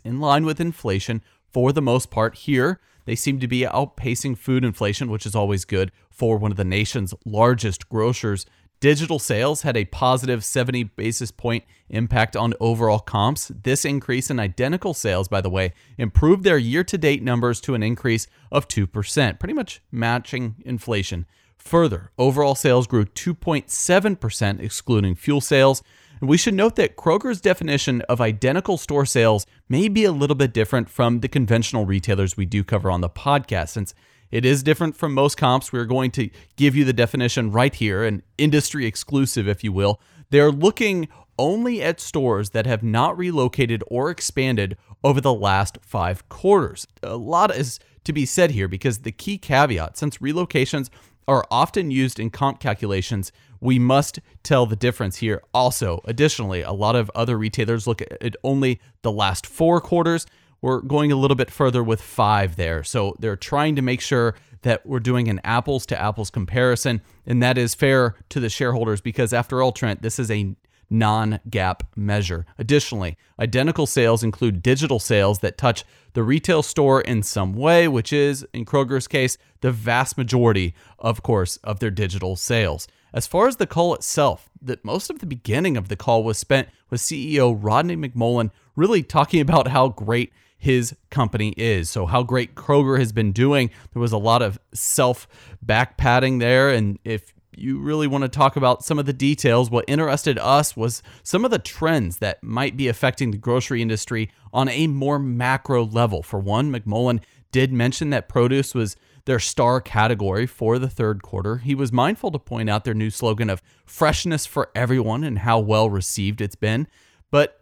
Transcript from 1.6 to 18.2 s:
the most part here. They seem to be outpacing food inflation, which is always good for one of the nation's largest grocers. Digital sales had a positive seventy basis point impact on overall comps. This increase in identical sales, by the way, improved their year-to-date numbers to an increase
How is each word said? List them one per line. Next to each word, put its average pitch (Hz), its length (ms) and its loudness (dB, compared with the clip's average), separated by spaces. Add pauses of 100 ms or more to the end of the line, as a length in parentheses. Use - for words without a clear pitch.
the 147 100 0
most 127 300 0
part 110 240 -2
here. 147 460 0 (240)
They 131 100 -4
seem 135 240 -2
to 127 80 -4
be 123 140 0
outpacing 123 760 -4
food 127 260 0
inflation, 110 460 -2
which 107 160 -6
is 104 100 -6
always 101 300 0
good 95 260 -2 (180)
for 113 280 0
one 104 140 0
of 98 60 -4
the 101 60 -2
nation's 98 500 -2 (120)
largest 110 640 0
grocers. 104 560 -2 (340)
Digital 147 400 2
sales 127 420 -2
had 135 140 -2
a 104 100 0
positive 127 580 -2
seventy 123 400 -2
basis 110 480 -6
point 117 320 -4 (260)
impact 113 460 0
on 117 240 0
overall 113 400 2
comps. 113 500 -2 (120)
This 131 220 0
increase 135 460 -2
in 127 100 -2
identical 135 540 -2
sales, 95 340 -2
by 98 140 0
the 92 80 -2
way, 92 240 -2 (240)
improved 156 460 4
their 175 140 6
year-to-date 147 680 0
numbers 120 380 0
to 135 140 -2
an 107 80 0
increase 113 440 0 (240)